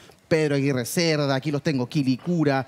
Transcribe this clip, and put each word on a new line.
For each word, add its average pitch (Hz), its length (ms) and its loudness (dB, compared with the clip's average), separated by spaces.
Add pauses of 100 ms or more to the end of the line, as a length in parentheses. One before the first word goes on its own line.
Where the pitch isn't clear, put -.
(280)
Pedro 156 280 2
Aguirre 135 280 0
Cerda, 147 500 0
aquí 135 160 -2
los 143 120 -2
tengo, 135 260 -2
Quilicura, 143 800 0